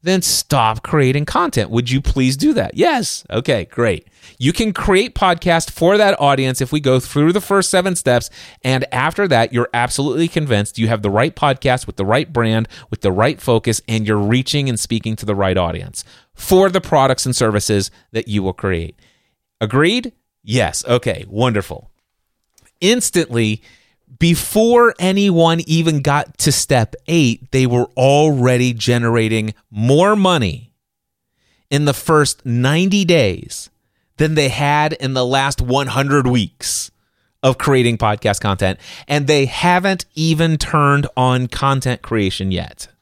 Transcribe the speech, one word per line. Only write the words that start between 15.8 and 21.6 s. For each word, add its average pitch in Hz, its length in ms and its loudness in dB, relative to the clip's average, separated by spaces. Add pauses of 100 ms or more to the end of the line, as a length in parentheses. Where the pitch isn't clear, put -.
for 190 360 4
the 185 120 -2
products 135 440 0
and 127 100 -2
services 104 560 0 (200)
that 110 160 -6
you 104 140 0
will 95 120 -4
create. 82 460 -6 (640)
Agreed? 170 500 0 (300)
Yes. 107 440 -2
Okay, 120 440 -2
wonderful. 107 640 -4 (880)